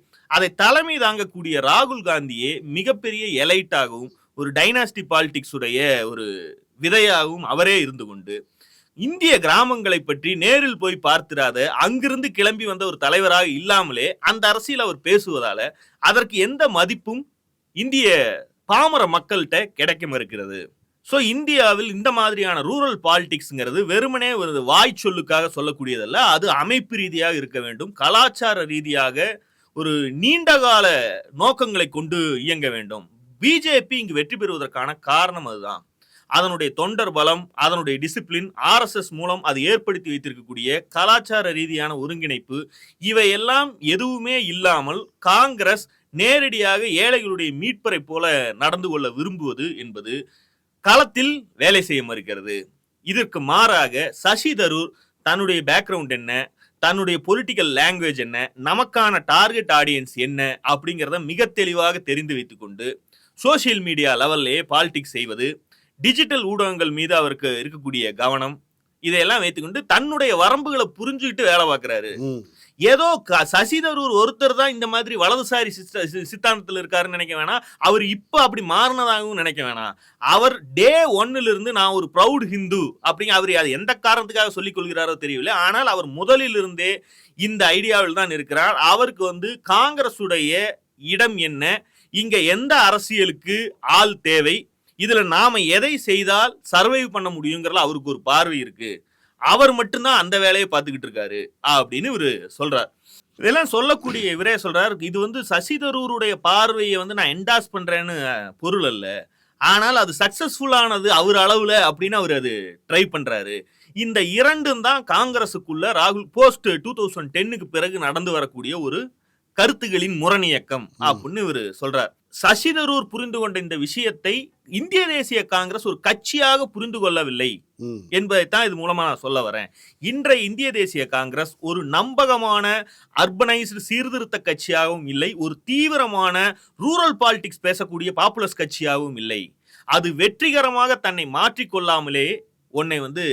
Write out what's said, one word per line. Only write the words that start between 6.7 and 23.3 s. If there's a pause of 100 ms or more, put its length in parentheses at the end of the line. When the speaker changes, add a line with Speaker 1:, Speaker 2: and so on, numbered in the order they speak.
Speaker 1:
விதையாகவும்
அவரே
இருந்து
கொண்டு, (640)
இந்திய
கிராமங்களை
பற்றி
நேரில்
போய்
பார்த்திராத, (200)
அங்கிருந்து
கிளம்பி
வந்த
ஒரு
தலைவராக
இல்லாமலே (140)
அந்த
அரசியல்
அவர்
பேசுவதால (440)
அதற்கு
எந்த
மதிப்பும் (540)
இந்திய (600)
பாமர
மக்கள்கிட்ட (140)
கிடைக்க
மறுக்கிறது. (480)
So (100)
இந்தியாவில்
இந்த
மாதிரியான
ரூரல்
பாலிடிக்ஸ்ங்கிறது